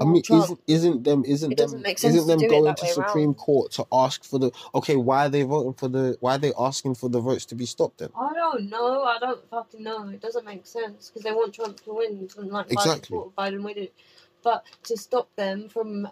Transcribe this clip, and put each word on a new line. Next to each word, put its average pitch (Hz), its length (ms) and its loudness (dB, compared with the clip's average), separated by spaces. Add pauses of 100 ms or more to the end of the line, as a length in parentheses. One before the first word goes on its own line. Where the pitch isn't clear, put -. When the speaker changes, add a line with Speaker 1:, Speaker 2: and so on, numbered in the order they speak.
Speaker 1:
I 131 40 2
Speaker 2:
for - 20 4
Speaker 1:
mean, 165 160 8
Speaker 2:
Trump. 208 200 6
Speaker 1:
isn't, 175 240 -4
isn't 160 380 4
them, 143 220 4
isn't 143 260 0
Speaker 2:
It - 60 -2
doesn't - 240 0
Speaker 1:
them, - 0 -
Speaker 2:
make 196 160 -4
sense - 160 4
Speaker 1:
isn't 165 120 4
Speaker 2:
to 165 80 6
Speaker 1:
them 160 40 4
Speaker 2:
do - 140 4
it 151 120 8
Speaker 1:
going - 0 -
Speaker 2:
that 151 120 2
Speaker 1:
to - 80 -6
Speaker 2:
way 175 40 0
Speaker 1:
Supreme 170 440 2
Speaker 2:
around. - 20 -8
Speaker 1:
Court - 380 0
to - 200 -6
ask 131 320 2
for 139 140 -4
the, 131 140 0 (220)
okay, 143 220 2
why 131 300 2
are - 40 0
they 143 120 2
voting 131 320 -2
for 135 140 -6
the, 127 320 -2
why 127 160 0
are - 20 -2
they 143 200 0
asking 131 380 -2
for 127 140 -6
the 120 100 0
votes 117 260 -2
to - 80 -14
be 117 120 -8
stopped - 320 -4
then? - 160 -10
Speaker 2:
I 262 200 -4
don't 294 360 -4
know. 247 340 -2
I 233 160 0
don't 247 300 -6
fucking 226 320 -10
know. 220 260 -10
It 196 140 -14
doesn't 226 240 -6
make 202 200 -16
sense, 214 440 -10
'cause 220 120 -16
they 214 100 -4
want 220 220 -2
Trump 214 300 -10
to 214 100 -10
win. 214 260 -4
They 190 60 -12
don't 202 260 -12
like 202 200 -6
Biden, - 20 -
Speaker 1:
Exactly. 160 300 0
Speaker 2:
support 190 320 -10
Biden 196 280 -6
winning. 202 240 -10 (540)
But 226 220 0 (200)
to 226 120 -4
stop - 400 -4
them 202 320 -4
from 208 440 -6